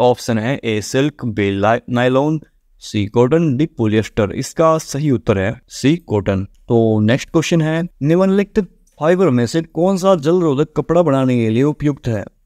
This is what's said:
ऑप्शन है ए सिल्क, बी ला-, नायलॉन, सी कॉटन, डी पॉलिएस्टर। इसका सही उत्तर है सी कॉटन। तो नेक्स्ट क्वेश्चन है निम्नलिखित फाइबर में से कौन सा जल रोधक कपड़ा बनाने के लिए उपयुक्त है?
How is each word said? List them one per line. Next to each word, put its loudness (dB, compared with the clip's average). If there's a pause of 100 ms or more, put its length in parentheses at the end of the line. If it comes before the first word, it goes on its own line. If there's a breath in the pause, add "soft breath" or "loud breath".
ऑप्शन 0
है -4
ए -4
सिल्क, -4
बी -2
ला-, 0 (100)
नायलॉन, 0 (420)
सी -4
कॉटन, 2
डी 0
पॉलिएस्टर। 0
इसका 0
सही -4
उत्तर 0
है -2 (160)
सी 0
कॉटन। -4 (240)
तो 2
नेक्स्ट 0
क्वेश्चन 0
है -2
निम्नलिखित 0 (320)
फाइबर 2
में 2
से -2
कौन -2
सा 2
जल 0
रोधक -2
कपड़ा 2
बनाने 2
के 0
लिए 2
उपयुक्त -4
है? -4 (220)